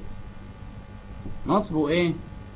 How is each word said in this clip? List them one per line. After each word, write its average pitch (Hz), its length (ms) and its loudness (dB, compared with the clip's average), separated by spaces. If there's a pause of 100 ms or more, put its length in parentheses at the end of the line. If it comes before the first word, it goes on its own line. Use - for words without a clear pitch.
(1500)
نصب 175 280 4
وإيه؟ 160 380 6 (440)